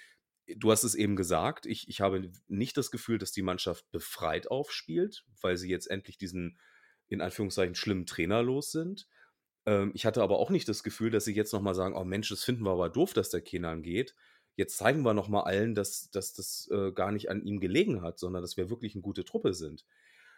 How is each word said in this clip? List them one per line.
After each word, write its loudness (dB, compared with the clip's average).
du 2
hast 6
es 0
eben 2
gesagt, 0
ich, -6
ich -2
habe 2
nicht -2
das 0
Gefühl, 0
dass -4
die -4
Mannschaft -2
befreit -4
aufspielt, -2
weil 2
sie -6
jetzt -2
endlich -6
diesen, -4
in -4
Anführungszeichen, 0
schlimmen 0
Trainer 2
los 0
sind. -6
Ähm, 4
ich -6
hatte 4
aber 6
auch 2
nicht 2
das -2
Gefühl, -2
dass 4
sie -2
jetzt 2
noch 0
mal 2
sagen, 0
„Oh -2
Mensch, -2
das -6
finden 0
wir 4
aber 2
doof, 2
dass 2
der 0
Kenan -4
geht. -2
Jetzt -2
zeigen 4
wir 6
noch 0
mal 2
allen, 2
dass, -2
dass -6
das, -8
äh, 0
gar 0
nicht -2
an -2
ihm -2
gelegen 2
hat, -6
sondern -4
dass -6
wir -2
wirklich -6
eine -8
gute -4
Truppe 0
sind.“ -10